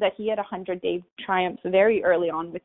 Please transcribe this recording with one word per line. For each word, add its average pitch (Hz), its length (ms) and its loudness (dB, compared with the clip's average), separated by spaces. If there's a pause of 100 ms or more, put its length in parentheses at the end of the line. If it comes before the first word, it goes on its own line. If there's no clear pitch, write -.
that - 160 0
he 214 120 -4
had 214 100 -2
a 202 60 -2
hundred-day 180 600 -6 (220)
triumph 180 380 -2
very 196 380 4
early 170 280 2
on 165 220 -6
with - 120 -12